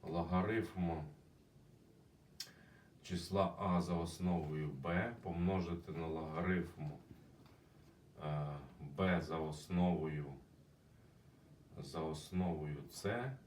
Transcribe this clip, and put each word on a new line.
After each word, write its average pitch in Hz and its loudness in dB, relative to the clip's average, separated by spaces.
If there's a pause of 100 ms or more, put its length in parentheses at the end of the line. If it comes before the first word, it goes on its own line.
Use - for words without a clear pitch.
Логарифм 90 2 (2000)
числа 95 0
а 90 6
за 85 2
основою 82 0 (120)
b 87 2 (100)
помножити 85 0
на 82 -4
логарифм, 80 0
е, - -8 (500)
b 90 4
за 80 -2
основою, 78 2 (1500)
за - -6
основою 78 0 (140)
c 120 -2 (160)